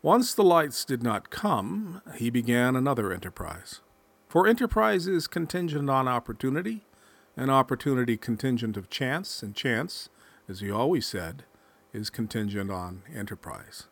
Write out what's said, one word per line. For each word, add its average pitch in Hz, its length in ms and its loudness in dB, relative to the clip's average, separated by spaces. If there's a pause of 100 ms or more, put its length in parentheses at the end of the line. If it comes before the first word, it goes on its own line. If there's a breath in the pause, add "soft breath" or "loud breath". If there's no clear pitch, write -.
Once 226 320 4
the 214 80 4
lights 165 420 6
did 120 200 -2
not 107 260 0
come, 180 720 -2 (140)
he 117 120 -2
began 120 460 4
another 127 380 0
enterprise. - 680 -10 (440)
For 185 220 4
enterprise 220 580 2
is 175 220 0
contingent 160 600 -2
on 131 200 2
opportunity, 131 760 -4 (540 soft breath)
and 131 160 0
opportunity 127 640 2
contingent 113 600 -2
of 95 140 -10
chance, 139 540 -4
and 101 100 -10
chance, 127 540 -2 (400 soft breath)
as 95 100 -10
he 101 140 -6
always 127 340 2
said, 87 380 -6 (480 soft breath)
is 107 180 -8
contingent 104 580 -4
on 92 360 -8 (100)
enterprise. - 760 -12